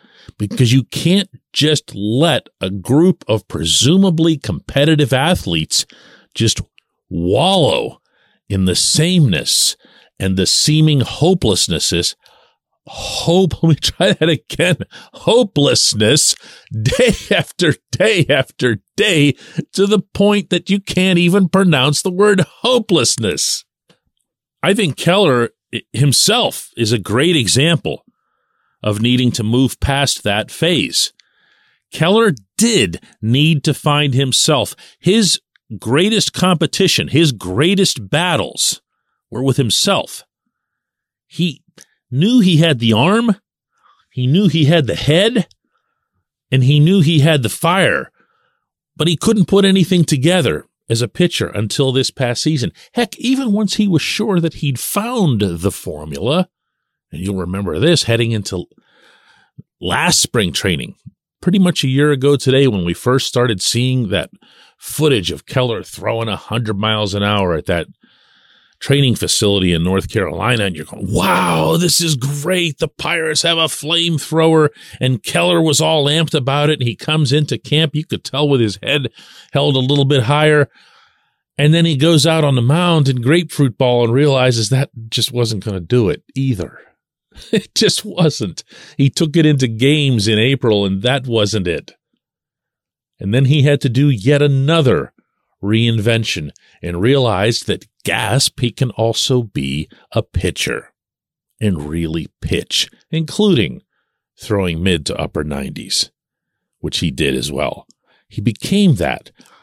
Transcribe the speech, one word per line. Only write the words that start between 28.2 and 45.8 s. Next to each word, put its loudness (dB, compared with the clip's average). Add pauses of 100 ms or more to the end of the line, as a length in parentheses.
of -2
needing 2
to -4
move 0
past -2
that -4
phase. -2 (800)
Keller 2 (240)
did 0 (200)
need 2
to 0
find -2
himself. 0 (240)
His 2 (380)
greatest 0
competition, 0
his 2
greatest -2
battles -2 (480)
were -6
with 0
himself. -2 (1040)
He -6 (480)
knew 2
he 4
had 4
the 2
arm, 2 (760)
he -2
knew 4
he 2
had 4
the -2
head, 0 (1040)